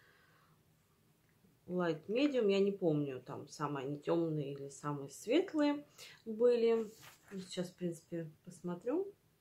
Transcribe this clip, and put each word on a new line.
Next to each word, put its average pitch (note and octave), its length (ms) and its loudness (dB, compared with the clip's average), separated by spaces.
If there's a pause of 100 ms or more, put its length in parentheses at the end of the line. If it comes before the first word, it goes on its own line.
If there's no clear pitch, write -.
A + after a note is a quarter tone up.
(1700)
Light F3 400 0
medium, B3 440 4
я G3 80 4
не G3+ 120 4
помню, D3 500 0
там A#2+ 260 -10
самые C#3+ 380 -4
они D3 140 -4
темные D#3 540 0
или C#3 160 -10
самые C#3+ 400 -6
светлые D4 760 0 (400)
были. A3+ 680 4 (400)
Сейчас, F#3 380 -6
в - 60 -20
принципе, E3 540 -6 (160)
посмотрю. A3+ 600 -4 (340)